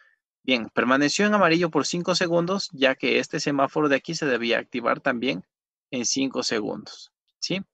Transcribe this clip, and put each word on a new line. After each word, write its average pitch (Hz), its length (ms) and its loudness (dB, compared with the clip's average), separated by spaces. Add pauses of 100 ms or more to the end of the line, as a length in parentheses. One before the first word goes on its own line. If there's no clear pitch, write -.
(440)
Bien, 123 240 0
permaneció 135 580 2
en 214 80 2
amarillo 175 360 4
por 143 140 0
cinco 175 300 -2
segundos, 175 580 0
ya 131 220 2
que 120 240 0
este 139 220 -4
semáforo 143 480 0
de 139 80 4
aquí 165 180 -6
se 160 120 -4
debía 117 320 0
activar 117 420 -2
también 131 440 -2 (460)
en 120 160 -4
cinco 131 360 -2
segundos, 104 680 -6 (280)
¿sí? 185 200 -4 (140)